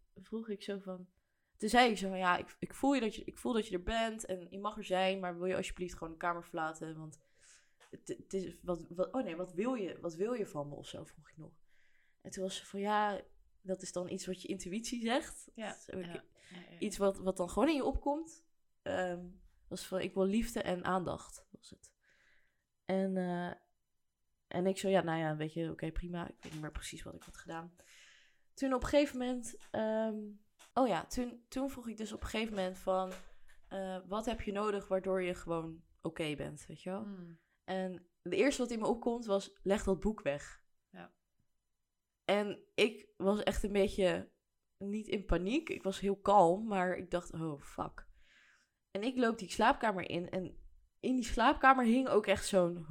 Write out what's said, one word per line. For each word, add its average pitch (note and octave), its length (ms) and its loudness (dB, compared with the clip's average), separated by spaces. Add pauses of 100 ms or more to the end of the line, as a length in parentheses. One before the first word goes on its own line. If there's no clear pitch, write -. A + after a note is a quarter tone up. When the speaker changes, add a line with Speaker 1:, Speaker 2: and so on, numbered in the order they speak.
(160)
Speaker 1:
vroeg A3 340 -8
ik G3 140 -8
zo G3+ 160 -4
van... F#3 280 -10 (500)
Toen G#3+ 120 -2
zei A#3+ 220 8
ik G3 60 0
zo F#3+ 120 -2
van, F#3+ 80 -4
ja, F3+ 200 4
ik, - 220 -10
ik - 140 -8
voel C#4 200 2
je C4 80 4
dat A3 140 0
je, - 80 -12
ik - 140 -12
voel B3 160 -2
dat G#3+ 140 0
je G3+ 80 -6
er F3+ 80 -4
bent A3+ 420 -2
en F3+ 240 -6
je G3 100 -12
mag G#3+ 180 -6
er G#3+ 60 -8
zijn, F#3+ 360 2
maar F3 180 -4
wil F3 100 -4
je F#3 80 2
alsjeblieft F3+ 420 -4
gewoon E3 160 -8
de D#3+ 60 -14
kamer E3+ 240 -2
verlaten, D#3+ 540 -6
want D#3 220 -12 (720)
het, - 180 -18
het - 260 -10
is, F#3 280 -6
wat, F3 280 -4
wat, F3 240 -2
oh C4 100 0
nee, E3 120 -6
wat F3+ 180 -6
wil A3+ 200 0
je, G3 260 -4
wat E3+ 160 -6
wil G#3+ 180 -2
je G#3+ 120 -2
van C#3+ 240 -6
me D3 60 -10
of - 120 -12
zo, - 160 -12
vroeg - 260 -20
ik - 80 -20
nog. D#3 140 -16 (720)
En F#3 100 -14
toen F#3+ 120 -6
was F#3 140 -2
ze - 80 -14
van, G3+ 140 -8
ja, G#3 420 2 (420)
dat F#3 180 -4
is F#3+ 100 -10
dan F3+ 180 -4
iets F#3 160 -6
wat F#3 160 -6
je - 60 -12
intuïtie G#3 540 -6
zegt. B3 540 -2
Speaker 2:
Ja, G#3+ 180 -6
Speaker 1:
Dus - 120 -20
heb - 140 -8
ik F3 60 -8
Speaker 2:
ja, E3+ 80 -12
ja, - 100 -12 (260)
ja, F3+ 80 -16 (140)
ja. E3+ 80 -18
Speaker 1:
iets G3+ 180 -2
wat, G3 200 4
wat F#3+ 200 -2
dan F3+ 120 0
gewoon A#3 200 4
in D#4+ 60 4
je C4 80 0
opkomt. D4 640 -2 (360)
Ehm, F3+ 440 -2 (420)
was - 200 -8
van, F#3 120 -2
ik F#3+ 140 -2
wil F#3+ 120 4
liefde A3 360 2
en F3+ 240 0
aandacht, E3+ 640 -2
was - 180 -20
het. - 220 -20 (920)
En, F#3+ 320 0
eh, F3 340 -2 (960)
en F3+ 180 0
ik F#3+ 120 4
zo, G3 120 0
ja, F#3 120 8
nou E3 180 0
ja, D#3 160 0
weet D#3 180 -4
je, E3 180 -2
oké, D#3+ 200 -6
prima. F3 360 -6
Ik - 120 -14
weet - 120 -14
niet D#3 100 -8
meer D3+ 100 -8
precies - 320 -10
wat E3+ 120 -12
ik E3 80 -18
had - 140 -20
gedaan. E3+ 380 -12 (800)
Toen C4+ 200 0
op B3 100 2
een - 60 -4
gegeven D4 280 6
moment, B3 400 -4 (140)
ehm, A3 440 0 (580)
oh B3+ 140 4
ja, F3 180 0
toen, B3 420 -6
toen C4+ 220 -4
vroeg B3+ 180 -10
ik G#3+ 100 -8
dus G#3+ 140 -6
op A3 100 -10
een - 80 -6
gegeven A3 260 -2
moment F#3 220 -2
van, F#3 340 0 (560)
eh, F#3+ 400 -6
wat G#3+ 180 -4
heb A#3 160 -2
je G#3+ 100 -4
nodig G3+ 360 0
waardoor F#3+ 340 2
je F3+ 140 0
gewoon E3 480 -4 (180)
oké D#3+ 340 -2
bent, D3+ 320 -8
weet D#3+ 140 -14
je F3+ 80 -8
wel? G3 140 -4
Speaker 2:
Hmm. F3+ 360 -12 (240)
Speaker 1:
En F#3 420 -4 (160)
de F3 140 -2
eerste C4 260 6
wat A#3+ 100 -2
in A3+ 80 -2
me G#3 80 0
opkomt A#3 380 0
was: G3 280 0 (100)
leg G3 200 2
dat F#3+ 160 2
boek G#3+ 220 0
weg. - 420 -4 (260)
Speaker 2:
Ja. F3+ 240 -16 (1120)
Speaker 1:
En G3+ 380 2 (120)
ik - 320 2 (100)
was G3+ 260 2
echt - 200 2
een G3 80 0
beetje F#3+ 580 4 (480)
niet G#3 300 -6
in G3+ 180 -2
paniek. G3+ 440 2
Ik - 140 -6
was F#3+ 160 -2
heel G3 160 2
kalm, G3 520 6
maar F#3 300 2
ik F#3 140 -8
dacht: F3 220 -2
oh, D#3+ 280 -4
fuck. - 460 -10 (840)
En G3+ 120 -4
ik B3+ 140 -2
loop A#3 200 4
die F3+ 140 -10
slaapkamer A3 580 2
in F3 200 -2
en F3+ 260 -4 (440)
in B3+ 160 0
die B3 100 2
slaapkamer B3+ 600 6
hing B3+ 220 6
ook G#3+ 200 4
echt - 200 4
zo'n, F3 420 4